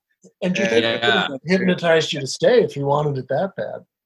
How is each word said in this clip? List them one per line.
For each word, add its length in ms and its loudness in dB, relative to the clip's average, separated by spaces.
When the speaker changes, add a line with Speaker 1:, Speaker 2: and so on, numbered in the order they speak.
Speaker 1:
And 160 -2
you 60 0
Speaker 2:
Yeah. 40 2
Speaker 1:
think 160 2
he 60 0
Speaker 3:
Yeah. 380 0
Speaker 1:
would 200 -8
have 120 4
hypnotized 520 2
you 80 -6
to 60 -6
stay 360 2
if 120 -4
he 80 -6
wanted 360 0
it 100 -8
that 280 -2
bad? 280 -8